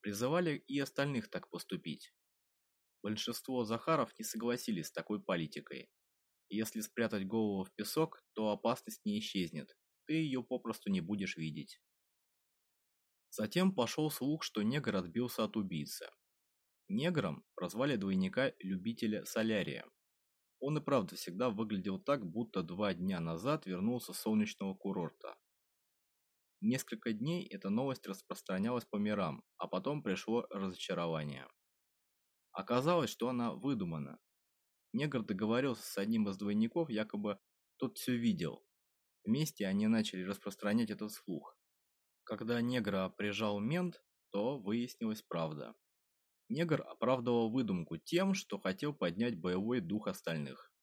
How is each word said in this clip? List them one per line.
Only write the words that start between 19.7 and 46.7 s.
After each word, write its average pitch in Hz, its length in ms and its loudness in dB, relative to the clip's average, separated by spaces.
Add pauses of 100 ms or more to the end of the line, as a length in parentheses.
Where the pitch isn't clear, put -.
Он 147 180 0
и 147 40 0
правда 131 340 2
всегда 101 340 0
выглядел 101 480 0
так, 113 280 0
будто 98 360 -2
два 92 320 0
дня 90 280 0
назад 90 440 0
вернулся 95 460 -2
с - 80 -8
солнечного 107 560 0
курорта. 95 640 -4 (1200)
Несколько 117 540 0
дней 147 340 -2
эта 98 220 -6
новость 127 360 0
распространялась 98 800 -2
по - 120 -4
мирам, 101 460 0 (140)
а 85 100 -4
потом 143 360 -2
пришло 110 460 0
разочарование. 85 1000 -2 (1040)
Оказалось, 127 580 4
что 117 200 -2
она 120 240 0
выдумана. 82 640 -2 (720)
Негр 135 320 0
договорился 110 600 0
с - 140 -6
одним 107 300 2
из 95 100 -2
двойников, 110 520 2
якобы 107 500 -2 (380)
тот 131 200 -2
все - 200 0
видел. 90 480 0 (580)
Вместе 120 440 2
они 101 200 4
начали 107 360 2
распространять 101 680 0
этот 104 220 -4
слух. - 460 -8 (640)
Когда 113 380 -2
негра 101 480 2
прижал 104 500 0
мент, 170 440 0 (280)
то 113 260 0
выяснилась 110 640 -2
правда. 76 540 -4 (760)
Негр 156 320 2